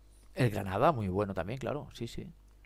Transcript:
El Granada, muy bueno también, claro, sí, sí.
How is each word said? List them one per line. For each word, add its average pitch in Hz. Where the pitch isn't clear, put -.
El 123
Granada, 101
muy 110
bueno 98
también, 95
claro, 127
sí, 117
sí. -